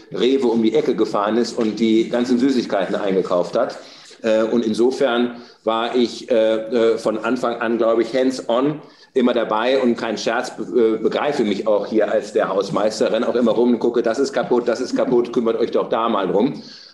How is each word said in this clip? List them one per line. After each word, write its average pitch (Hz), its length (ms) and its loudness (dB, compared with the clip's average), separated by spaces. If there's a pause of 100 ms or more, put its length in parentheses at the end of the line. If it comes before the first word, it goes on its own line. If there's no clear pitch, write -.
(120)
Rewe 127 340 0
um 113 160 2
die 110 120 2
Ecke - 200 0
gefahren 107 420 0
ist 117 220 -2
und 107 220 -2
die 110 280 2
ganzen 120 300 0
Süßigkeiten 107 560 0
eingekauft 92 640 -2
hat. - 200 -2 (440)
Äh, 110 220 2
und 117 200 0
insofern 120 720 0 (280)
war 113 300 -2
ich, 120 360 -2
äh, 127 40 4 (600)
äh, 90 40 -2
von 107 200 -2
Anfang 120 420 -2
an, 117 180 -2
glaube 113 240 2
ich, 113 120 -4
hands-on 131 680 0 (340)
immer 123 180 2
dabei 113 480 0
und 117 160 2
kein 113 220 -4
Scherz, 117 380 -4
be-, 113 60 -10 (360)
äh, 110 40 -6
begreife 110 420 0
mich 104 220 -2
auch 104 200 2
hier 104 240 0
als 107 220 -2
der 101 160 2
Hausmeister, 101 640 0
renn 110 120 0
auch 113 100 0
immer 117 180 2
rum 120 220 2
und 110 40 0
gucke, 117 240 0
das 113 160 -2
ist 135 140 0
kaputt, 120 360 0
das 123 120 -2
ist 131 160 -4
kaputt, 120 360 2
kümmert 113 260 0
euch 104 120 0
doch 95 180 -2
da 117 200 0
mal 98 200 0
drum. 110 340 0 (320)